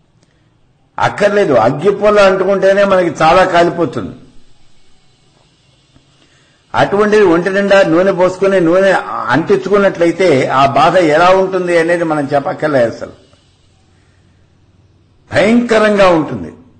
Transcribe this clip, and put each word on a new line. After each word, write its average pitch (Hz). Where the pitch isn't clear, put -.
అక్కర్లేదు, 196
అగ్గిపుల్ల 165
అంటుకుంటేనే 190
మనకి 180
చాలా 175
కాలిపోతుంది. 170
అటువంటిది 208
ఒంటి 175
నిండా 196
నూనె 175
పోసుకుని 185
నూనె 180
అంటించుకున్నట్లయితే 170
ఆ 139
బాధ 139
ఎలా 170
ఉంటుంది 185
అనేది 170
మనం 151
చెప్పక్కర్లేదు 139
అసలు. -
భయంకరంగా 214
ఉంటుంది. 139